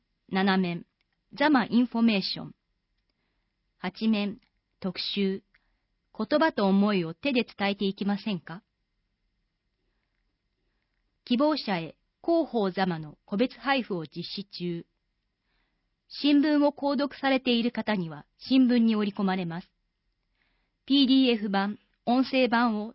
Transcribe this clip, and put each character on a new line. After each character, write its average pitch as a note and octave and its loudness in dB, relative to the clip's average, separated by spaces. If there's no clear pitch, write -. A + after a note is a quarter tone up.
七 F#3+ 2
面、 F3 -2
座 D4 2
間 B3 4
イ A3+ 2
ン B3 2
フ A#3 -4
ォ - 2
メ A3 4
ー - -2
シ - -8
ョ - -12
ン。 - -18
八 G#3+ -6
面、 G3+ 0
特 F#3 -8
集、 G3 -4
言 A3 0
葉 D#4+ 2
と G3+ 0
思 G3 4
い F3+ 0
を D#3+ -10
手 C#4+ -4
で A#3 2
伝 - -6
え G3+ -4
て G3+ -4
い G3 -2
き G3 -6
ま G3+ -2
せ G#3+ -6
ん E3+ -4
か？ E3+ -16
希 B3 0
望 D4 2
者 F#3+ -4
へ E3 -10
広 E4 0
報 G3+ 0
座 F#3+ 0
間 E3+ -2
の D3+ -14
個 G#3 -8
別 B3 -2
配 C4+ -2
布 G3+ -6
を D#3+ -8
実 E3+ -12
施 - -12
中。 F3 -10
新 C#4+ 4
聞 D4 2
を C#4+ 4
購 C#4+ -2
読 C#4 -4
さ C4+ -2
れ C4 2
て B3 -2
い A#3 2
る E3 0
方 G#3+ -4
に E3+ -4
は D3 -14
新 C4 4
聞 B3 4
に A3+ 4
折 G#3 0
り G3+ -10
込 G#3 -2
ま F#3 0
れ F#3 -4
ま E3 -8
す。 - -18
ピ C#4 4
ー - 4
デ C4 4
ィ C4 6
ー A#3+ 4
エ A3+ 0
フ G#3 -6
版、 G3 -2
音 B3 2
声 B3+ 0
版 A3+ 0
を A3+ -14